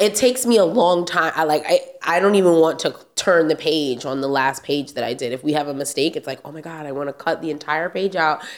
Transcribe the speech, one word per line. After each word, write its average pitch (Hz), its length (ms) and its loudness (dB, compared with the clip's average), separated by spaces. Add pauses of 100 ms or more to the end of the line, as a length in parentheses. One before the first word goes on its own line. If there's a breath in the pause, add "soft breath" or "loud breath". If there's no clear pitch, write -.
it 208 140 2
takes 247 320 2
me 233 120 4
a 190 60 6
long 175 400 2
time. 170 300 -2
I, 160 100 0
like, 151 220 2
I, 180 140 2 (220)
I 175 180 0
don't 202 140 4
even 180 200 6
want 160 260 4
to 143 140 -4 (220)
turn 170 320 4
the 156 80 0
page 147 480 -2
on 135 160 -6
the 135 80 -2
last 135 340 0
page 143 320 -4
that 120 100 -4
I 120 100 -4
did. 123 180 -6
If 127 120 -10
we 151 100 0
have 147 140 -2
a 143 60 -8
mistake, 147 420 -4
it's - 100 -10
like, 131 180 -10
"Oh 143 80 -16
my 160 80 -16
God, 160 260 -14
I 139 60 -10
wanna 139 200 -8
cut - 300 -6
the 160 80 -6
entire 151 380 -6
page 190 280 -4
out 160 260 0 (160 loud breath)